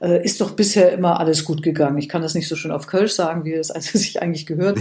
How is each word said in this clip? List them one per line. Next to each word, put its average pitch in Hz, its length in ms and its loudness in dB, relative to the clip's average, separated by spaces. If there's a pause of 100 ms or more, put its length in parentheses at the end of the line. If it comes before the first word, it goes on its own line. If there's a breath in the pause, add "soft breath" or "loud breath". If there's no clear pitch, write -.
äh, 175 240 2
ist 196 160 0
doch - 100 -2
bisher 196 400 4
immer 180 280 2
alles 160 260 2
gut 151 160 -2
gegangen. 151 380 0
Ich 147 100 -6
kann 165 140 -2
das 156 100 -4
nicht 170 140 -2
so 160 80 -4
schön 156 160 -6
auf 151 160 -6
Kölsch 202 240 2
sagen, 165 340 -2
wie 160 80 -4
es 160 160 -2
also - 280 -4
<laughs> - 20 -
sich - 220 -2
eigentlich 165 260 -4
gehört. 190 340 0